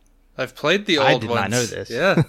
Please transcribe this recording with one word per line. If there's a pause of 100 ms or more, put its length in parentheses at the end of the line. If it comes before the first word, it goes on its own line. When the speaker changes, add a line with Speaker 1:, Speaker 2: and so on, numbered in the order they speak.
(380)
Speaker 1:
I've
played
the
Speaker 2:
I
Speaker 1:
old
Speaker 2:
did
Speaker 1:
ones.
Speaker 2:
not
know
this.
Speaker 1:
Yeah.